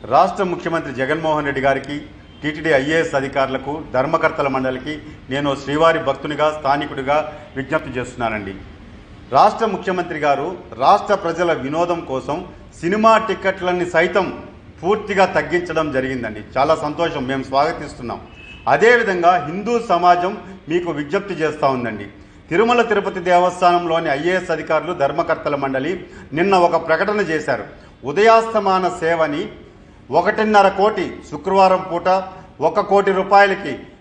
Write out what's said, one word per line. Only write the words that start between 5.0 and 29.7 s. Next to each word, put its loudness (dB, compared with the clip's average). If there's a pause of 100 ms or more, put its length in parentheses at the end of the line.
నేను -2 (100)
శ్రీవారి 2
భక్తునిగా, -2
స్థానికుడిగా -2 (400)
విజ్ఞప్తి -4
చేస్తున్నానండి. -6 (840)
రాష్ట్ర 4
ముఖ్యమంత్రి -4
గారు 0 (360)
రాష్ట్ర 4
ప్రజల 0 (120)
వినోదం -2
కోసం -4 (440)
సినిమా 4 (140)
టిక్కెట్లని -2
సైతం 2 (560)
పూర్తిగా 2 (120)
తగ్గించడం -2
జరిగిందండి. -4 (140)
చాలా 2
సంతోషం, -4
మేము -4
స్వాగతిస్తున్నాం. -4 (540)
అదేవిధంగా 4 (140)
హిందూ -4 (180)
సమాజం 4 (380)
మీకు -2 (100)
విజ్ఞప్తి -4
చేస్తూ 0
ఉందండి. -6 (420)
తిరుమల 4
తిరుపతి -2 (120)
దేవస్థానంలోని 2 (120)
ఐఏఎస్ 0
అధికారులు, -2 (100)
ధర్మకర్తల -2
మండలి -4 (460)
నిన్న 4 (140)
ఒక 0 (120)
ప్రకటన 0 (120)
చేశారు. -2 (440)
ఉదయాస్తమాన 4 (160)
సేవని 0 (800)